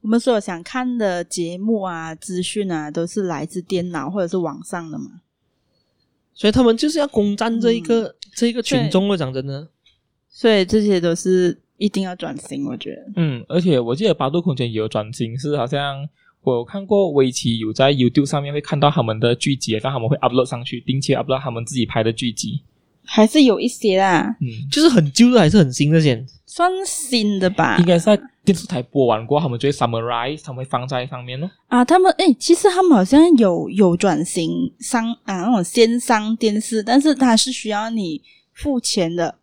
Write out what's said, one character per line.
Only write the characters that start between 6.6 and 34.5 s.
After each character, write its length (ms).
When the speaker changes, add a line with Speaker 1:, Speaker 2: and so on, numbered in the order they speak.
Speaker 2:
们 160
就 140
是 80
要 80
攻 300
占 240
这 140
一 60
个， 280
Speaker 1:
嗯。 60
Speaker 2:
这 140
一 40
个 80
群 300
众 160
了， 100
Speaker 1:
对。 20
Speaker 2:
讲 140
真 140
的。 220
Speaker 1:
所 220
以 140
这 180
些 180
都 140
是 420
一 120
定 140
要 140
转 200
型， 300
我 100
觉 200
得。 180
Speaker 3:
嗯， 340
而 120
且 180
我 160
记 100
得 80
八 160
度 140
空 140
间 100
也 100
有 120
转 240
型， 260
是 180
好 80
像 440
我 120
有 100
看 200
过 280
围 180
棋 280
有 140
在 200
YouTube 340
上 160
面 100
会 80
看 200
到 100
他 140
们 160
的 160
剧 180
集， 260
但 120
他 80
们 80
会 80
upload 300
上 180
去， 160
定 200
期 140
upload 260
他 80
们 160
自 120
己 100
拍 160
的 100
剧 200
集。 320
Speaker 1:
还 200
是 200
有 160
一 80
些 320
啦。 400
Speaker 3:
嗯。 280
Speaker 2:
就 140
是 60
很 240
旧 180
的 80
还 100
是 100
很 140
新 200
的 80
先？ 260
Speaker 1:
算 260
新 540
的 100
吧。 300
Speaker 3:
应 60
该 120
是 80
在 160
电 120
视 100
台 160
播 240
完 200
过 120
后， 60
他 40
们 100
就 100
会 40
summarize， 720
他 80
们 60
会 60
放 220
在 200
上 180
面 160
咯。 100
Speaker 1:
啊， 160
他 140
们， 200
诶， 160
其 200
实 140
他 140
们 100
好 120
像 200
有， 340
有 260
转 280
型 560